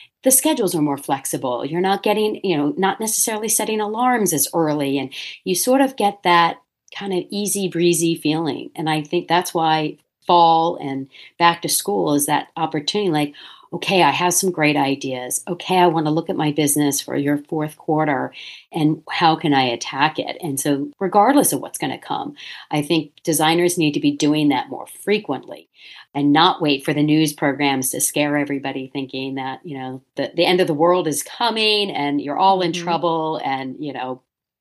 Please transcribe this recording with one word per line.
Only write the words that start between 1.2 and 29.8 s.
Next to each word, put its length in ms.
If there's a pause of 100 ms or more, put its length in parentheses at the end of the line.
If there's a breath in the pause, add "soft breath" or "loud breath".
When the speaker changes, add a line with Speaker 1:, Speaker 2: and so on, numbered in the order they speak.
Speaker 1:
You're 160
not 220
getting, 420
you 140
know, 180
not 240
necessarily 480
setting 320
alarms 540
as 180
early, 460
and 120 (340 loud breath)
you 100
sort 260
of 160
get 280
that 340 (360)
kind 200
of 160
easy 380
breezy 480
feeling. 580
And 160
I 120
think 260
that's 260
why 420 (300)
fall 500
and 320 (300 loud breath)
back 240
to 60
school 460
is 120
that 300
opportunity, 540
like, 220 (400 loud breath)
"Okay, 300
I 80
have 240
some 160
great 260
ideas. 680
Okay, 320
I 80
want 200
to 60
look 160
at 80
my 140
business 500
for 160
your 220
fourth 380
quarter 580 (380 loud breath)
and 360
how 280
can 180
I 80
attack 560
it?" 240
And 160
so 400
regardless 540
of 80
what's 180
gonna 200
come, 360 (380 loud breath)
I 100
think 300 (100)
designers 560
need 160
to 60
be 100
doing 380
that 200
more 200
frequently 800 (440 loud breath)
and 200
not 280
wait 240
for 80
the 120
news 280
programs 580
to 100
scare 360
everybody 520
thinking 480
that, 280
you 140
know, 240 (140)